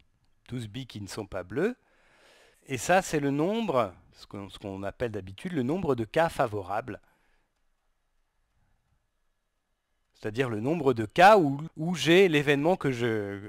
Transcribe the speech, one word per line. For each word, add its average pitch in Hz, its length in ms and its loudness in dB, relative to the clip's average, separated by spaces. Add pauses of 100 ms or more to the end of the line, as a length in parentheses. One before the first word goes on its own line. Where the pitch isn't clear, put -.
(500)
Douze 120 180 -8
billes 123 200 -12
qui 107 140 -14
ne 98 60 -12
sont 107 180 -10
pas 95 160 -10
bleues. 135 360 -4 (920)
Et 135 100 -6
ça, 180 240 2
c'est 156 200 -2
le 139 100 0
nombre, 156 600 0 (200)
ce - 160 -20
qu'on, 98 220 -12
ce - 100 -20
qu'on 98 240 -8
appelle 107 280 -6
d'habitude, 101 420 -12
le 139 100 -2
nombre 143 320 -2
de 117 80 -2
cas 160 260 0
favorables. 104 720 -4 (3250)
C'est-à-dire 113 340 -4
le 107 100 -4
nombre 135 340 0
de 113 120 -4
cas 190 320 8
où, 143 240 2 (160)
où 170 180 -4
j'ai 165 320 6
l'événement 147 480 2
que 139 160 -2
je, 110 580 -2